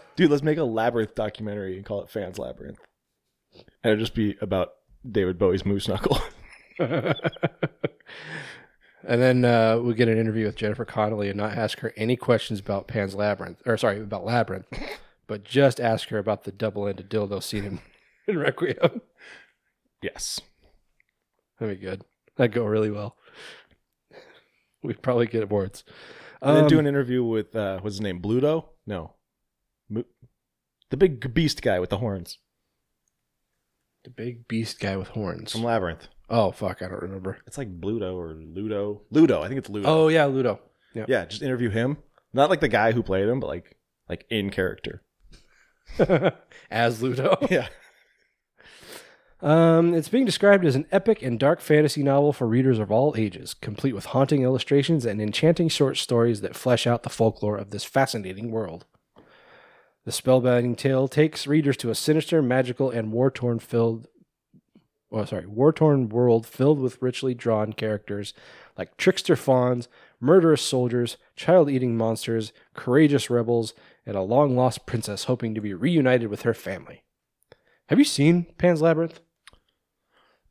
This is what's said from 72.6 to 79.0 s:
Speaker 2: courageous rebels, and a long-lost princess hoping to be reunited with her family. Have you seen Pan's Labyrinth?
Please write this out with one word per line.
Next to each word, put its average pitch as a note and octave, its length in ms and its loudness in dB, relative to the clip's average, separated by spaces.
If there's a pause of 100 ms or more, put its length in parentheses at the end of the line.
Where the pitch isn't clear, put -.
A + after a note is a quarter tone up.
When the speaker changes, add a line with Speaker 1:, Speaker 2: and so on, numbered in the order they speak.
Speaker 2:
courageous C#3+ 560 4
rebels, A#2 420 0 (320)
and G2+ 120 -6
a F#2+ 60 0
long-lost B2+ 640 2
princess G#2+ 400 -6
hoping A#2+ 300 -2
to A2 60 -6
be G#2 140 -6
reunited B2+ 540 2
with G2+ 140 -8
her A#2 120 0
family. - 500 -12 (840)
Have G3 120 4
you D4 40 8
seen E3+ 420 4 (120)
Pan's E3+ 240 2
Labyrinth? E3 380 0 (1300)